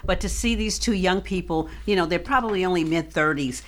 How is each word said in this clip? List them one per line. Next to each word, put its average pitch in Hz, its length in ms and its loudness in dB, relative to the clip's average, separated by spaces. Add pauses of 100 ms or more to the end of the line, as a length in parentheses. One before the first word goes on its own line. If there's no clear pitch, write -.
But 185 180 0
to 202 60 -2
see 233 280 0
these 214 240 -2
two 233 140 2
young 185 260 2
people, 165 480 -2 (180)
you 208 80 2
know, 175 120 4
they're 170 120 0
probably 220 460 0
only 180 180 2
mid-thirties, 156 840 0